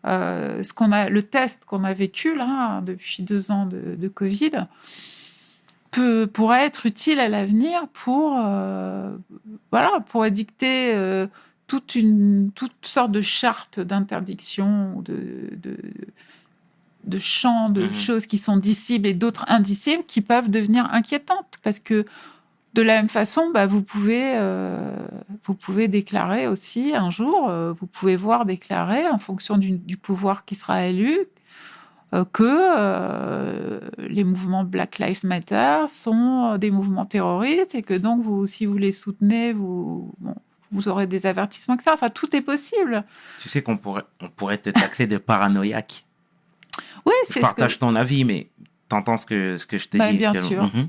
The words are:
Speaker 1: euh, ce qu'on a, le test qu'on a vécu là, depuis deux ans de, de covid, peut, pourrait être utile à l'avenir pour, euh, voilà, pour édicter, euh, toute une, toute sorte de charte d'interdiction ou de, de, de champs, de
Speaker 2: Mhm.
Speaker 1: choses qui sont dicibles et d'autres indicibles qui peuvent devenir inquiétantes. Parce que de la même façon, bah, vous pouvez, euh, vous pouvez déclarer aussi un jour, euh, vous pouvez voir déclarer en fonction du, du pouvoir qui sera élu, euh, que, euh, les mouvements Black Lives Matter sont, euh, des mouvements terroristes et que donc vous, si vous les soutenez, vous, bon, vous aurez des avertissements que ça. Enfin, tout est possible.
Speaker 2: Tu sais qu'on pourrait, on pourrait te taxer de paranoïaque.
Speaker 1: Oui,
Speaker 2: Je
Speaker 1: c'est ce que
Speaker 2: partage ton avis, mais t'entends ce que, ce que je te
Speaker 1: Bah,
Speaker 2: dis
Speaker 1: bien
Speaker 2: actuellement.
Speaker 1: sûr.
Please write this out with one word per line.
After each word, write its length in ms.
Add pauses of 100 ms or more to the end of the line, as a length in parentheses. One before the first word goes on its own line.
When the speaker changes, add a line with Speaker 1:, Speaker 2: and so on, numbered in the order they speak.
Speaker 1:
euh, 580
ce 80
qu'on 200
a, 160
le 140
test 420
qu'on 200
a 100
vécu 420
là, 440
depuis 420
deux 280
ans 160
de, 300
de 120
covid, 420 (1400)
peut, 420
pourrait 340
être 200
utile 340
à 80
l'avenir 640
pour, 460
euh, 760 (560)
voilà, 280 (100)
pour 140
édicter, 720
euh, 320 (400)
toute 280
une, 600
toute 180 (100)
sorte 300
de 80
charte 600
d'interdiction 1160
ou 60
de, 540
de, 200 (1300)
de 140
champs, 500
de 180
Speaker 2:
Mhm. 80
Speaker 1:
choses 320
qui 120
sont 180
dicibles 520
et 60
d'autres 340
indicibles 580
qui 140
peuvent 300
devenir 420
inquiétantes. 680
Parce 160
que 260 (680)
de 80
la 120
même 140
façon, 440
bah, 140
vous 160
pouvez, 540
euh, 600 (480)
vous 100
pouvez 340
déclarer 600
aussi 460
un 180
jour, 360
euh, 240
vous 140
pouvez 300
voir 300
déclarer 640
en 100
fonction 380
du, 220
du 180
pouvoir 480
qui 120
sera 300
élu, 320 (960)
euh, 180
que, 100 (360)
euh, 1040 (180)
les 260
mouvements 400
Black 340
Lives 260
Matter 640
sont, 640
euh, 40
des 140
mouvements 340
terroristes 720
et 60
que 120
donc 280
vous, 240
si 200
vous 120
les 140
soutenez, 600
vous, 640
bon, 160 (380)
vous 140
aurez 220
des 180
avertissements 500
que 60
ça. 120
Enfin, 160
tout 260
est 40
possible. 600 (380)
Speaker 2:
Tu 80
sais 140
qu'on 140
pourrait, 280 (160)
on 80
pourrait 300
te 120
taxer 380
de 100
paranoïaque. 840 (1000)
Speaker 1:
Oui, 80 (140)
Speaker 2:
Je 60
Speaker 1:
c'est 80
ce 60
que 0
Speaker 2:
partage 340
ton 160
avis, 280
mais 240 (400)
t'entends 280
ce 100
que, 320
ce 80
que 120
je 100
te 80
Speaker 1:
Bah, 160
Speaker 2:
dis 60
Speaker 1:
bien 120
Speaker 2:
actuellement. 400
Speaker 1:
sûr. 180